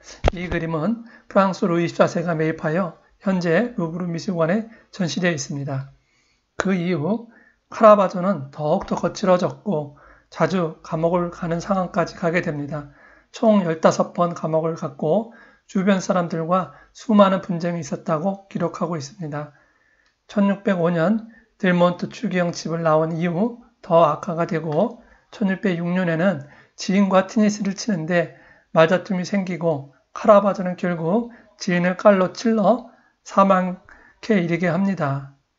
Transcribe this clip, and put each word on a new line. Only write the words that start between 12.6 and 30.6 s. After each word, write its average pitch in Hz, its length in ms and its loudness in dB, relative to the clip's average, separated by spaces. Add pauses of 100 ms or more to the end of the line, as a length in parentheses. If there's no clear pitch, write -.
총 208 320 4
열다섯 165 480 2
번 175 220 0
감옥을 160 400 -2
갔고 170 580 -2 (340)
주변 190 340 0
사람들과 175 760 -2 (180)
수많은 196 480 4
분쟁이 175 400 -4
있었다고 165 680 -4
기록하고 170 480 -4
있습니다. 147 560 -10 (760)
천육백오 196 640 0
년 175 380 0 (300)
델몬트 175 520 2
추기경 175 420 -2
집을 165 300 -6
나온 160 340 2
이후 175 460 -2 (180)
더 165 240 4
악화가 160 420 -2
되고 165 560 -2 (280)
천육백육 185 580 -2
년에는 175 580 0 (300)
지인과 190 520 2
테니스를 208 460 0
치는데 170 640 -2 (360)
말다툼이 180 520 2
생기고 165 680 -4 (180)
카라바조는 202 640 4